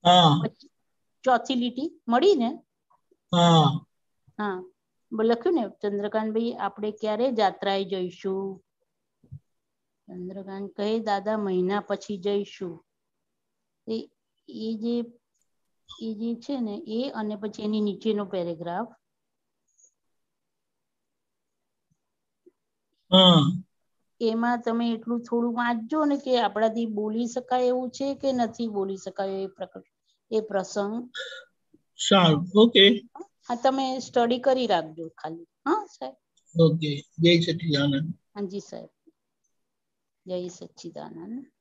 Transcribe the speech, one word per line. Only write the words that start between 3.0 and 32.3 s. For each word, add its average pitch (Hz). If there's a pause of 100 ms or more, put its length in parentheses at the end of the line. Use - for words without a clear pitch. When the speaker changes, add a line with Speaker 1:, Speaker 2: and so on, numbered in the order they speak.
Speaker 1:
હા. 165 (520)
Speaker 2:
હા. 190 (480)
બ-, 220
લખ્યું 233
ને, 214 (120)
"ચંદ્રકાંતભાઈ, 214
આપણે 208
ક્યારે 214
જાત્રાએ 196
જઈશું?" 190 (1400)
ચંદ્રકાંત 190
કહે, 214
"દાદા, 214
મહિના 190
પછી 202
જઈશું." 196 (1000)
એ, 226 (400)
એ 226
જે, 233 (1000)
એ 220
જે 226
છે 262
ને, 220
એ 233
અને 214
પછી 214
એની 214
નીચેનો 208
પેરેગ્રાફ. 175 (4000)
Speaker 1:
હા. 175 (580)
Speaker 2:
એમાં 233
તમે 233
એટલું 233
થોડું 233
વાંચજો 240
ને 285
કે 254
આપણાથી 220
બોલી 214
શકાય 254
એવું 254
છે 277
કે 269
નથી 233
બોલી 196
શકાય 190
એ 190
પ્રકૃ-, - (400)
એ 220
પ્રસંગ. 208 (880)
Speaker 1:
સારું, 170